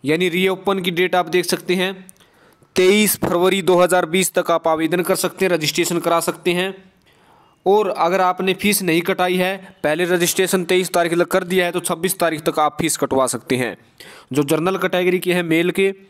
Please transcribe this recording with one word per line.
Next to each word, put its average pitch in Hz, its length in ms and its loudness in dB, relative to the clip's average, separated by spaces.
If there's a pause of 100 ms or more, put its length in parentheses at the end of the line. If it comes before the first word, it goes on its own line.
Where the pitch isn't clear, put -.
यानी 165 240 0
रीओपन 185 500 0
की 185 120 -4
डेट 180 240 0
आप 175 140 0
देख 175 160 0
सकते 175 300 -4
हैं, 190 320 -6 (680)
तेईस 196 420 4
फरवरी 185 440 0
दो 175 200 4
हज़ार 180 240 4
बीस 180 280 -2
तक 175 180 0
आप 165 160 2
आवेदन 160 340 0
कर 180 140 0
सकते 185 300 -2
हैं, 180 60 0
रजिस्ट्रेशन 165 480 -2
करा 165 200 0
सकते 170 320 -4
हैं। 185 400 -6 (760)
और 202 240 2
अगर 175 320 0
आपने 185 320 0
फीस 202 280 0
नहीं 175 200 0
कटाई 185 340 -2
है, 185 480 -2
पहले 156 220 0
रजिस्ट्रेशन 180 580 0
तेईस 180 300 0
तारीख 170 200 0
तक 170 140 2
कर 185 160 0
दिया 180 220 0
है, 175 60 -2
तो 175 80 -4
छब्बीस 170 400 -4
तारीख 160 220 0
तक 160 180 -2
आप 151 220 0
फीस 156 160 -2
कटवा 135 300 0
सकते 123 280 -2
हैं। 117 220 -4 (560)
जो 143 100 2
जनरल 160 340 0
कैटेगरी 180 420 0
के 175 140 -2
हैं 180 100 0
मेल 170 280 0
के 196 220 0 (160)